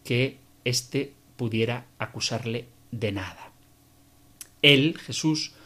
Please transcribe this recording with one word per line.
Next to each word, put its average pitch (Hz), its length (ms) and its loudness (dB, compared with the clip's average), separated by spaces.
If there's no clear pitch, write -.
que 127 360 2
éste 135 500 0
pudiera 113 520 2
acusarle 113 680 -2
de 113 200 0
nada. 95 400 -6
Él, 143 360 2
Jesús, - 560 -2